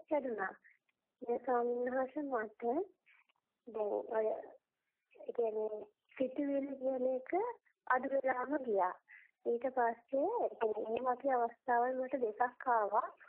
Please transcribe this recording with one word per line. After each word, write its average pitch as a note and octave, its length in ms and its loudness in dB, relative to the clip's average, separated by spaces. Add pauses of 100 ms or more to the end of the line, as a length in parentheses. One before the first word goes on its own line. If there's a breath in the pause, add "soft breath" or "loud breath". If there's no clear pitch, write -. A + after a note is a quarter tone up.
කැඩුනා. A#3 520 -2 (680 soft breath)
මේ A#3+ 160 -2
ස්වාමීන් A#3+ 500 2
වහන්සේ C4 340 -2
මට A#3 400 -4 (1080 soft breath)
දැන් G#3+ 240 -2 (160)
ඔය A3 180 2 (920)
ඒ - 160 -12
කියන්නේ G#3+ 480 -2 (320)
සිතුවිලි C#4 640 -2
කියන C4 320 -2
එක B3+ 240 -2 (560)
අඩු B3+ 220 2
වෙලාම C4 500 0
ගියා. G3 360 0 (480 loud breath)
ඊට A#3 240 -2
පස්සේ B3+ 680 0
ඒ F#4+ 160 0
කියන්නේ G#3+ 340 -2
මේ A#3 200 -2
වගේ B3+ 300 2
අවස්ථාවල් A#3+ 600 2
මට C4 260 -2
දෙකක් A#3+ 460 0
ආවා. A3+ 420 4 (200 loud breath)